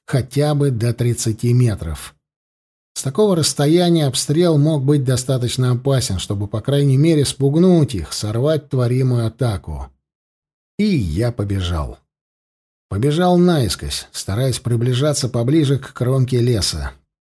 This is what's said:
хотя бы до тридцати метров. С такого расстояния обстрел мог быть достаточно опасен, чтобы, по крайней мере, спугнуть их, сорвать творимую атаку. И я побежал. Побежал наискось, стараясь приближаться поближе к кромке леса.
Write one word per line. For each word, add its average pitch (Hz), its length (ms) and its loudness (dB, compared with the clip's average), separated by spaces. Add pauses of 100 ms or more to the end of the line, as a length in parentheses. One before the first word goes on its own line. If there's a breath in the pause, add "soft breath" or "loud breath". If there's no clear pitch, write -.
хотя 147 480 0
бы 143 160 2
до 117 240 -2
тридцати 120 600 -2
метров. 98 600 -2 (800)
С - 100 -10
такого 190 340 2
расстояния 160 680 2
обстрел 156 500 2
мог 147 260 2
быть 143 220 2
достаточно 127 640 0
опасен, 123 480 -2
чтобы, 101 300 -6
по 110 100 -4
крайней 139 380 2
мере, 151 260 4
спугнуть 156 720 2
их, 82 160 -8
сорвать 139 560 -2
творимую 123 580 0
атаку. 85 640 -6 (920)
И 202 60 0
я 117 480 0
побежал. 90 680 -4 (920)
Побежал 151 480 2
наискось, 147 760 0
стараясь 120 480 -4
приближаться 123 680 -2
поближе 135 480 0
к - 160 -10
кромке 127 480 0
леса. 90 500 -2 (300)